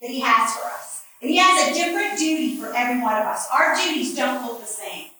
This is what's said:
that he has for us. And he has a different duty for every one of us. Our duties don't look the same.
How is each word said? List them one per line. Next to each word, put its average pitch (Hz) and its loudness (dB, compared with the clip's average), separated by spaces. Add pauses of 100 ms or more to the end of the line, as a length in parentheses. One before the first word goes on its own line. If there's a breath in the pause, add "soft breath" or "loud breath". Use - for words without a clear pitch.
that 240 -10
he 269 -4
has - 4
for - -6
us. - -10 (180)
And 262 -2
he 320 2
has 370 6
a - 0
different 370 0
duty 311 0
for - -8
every 247 0
one 214 0
of 214 0
us. - -4
Our - 4
duties 330 -2
don't 254 -2
look - -8
the - -14
same. - -10 (120)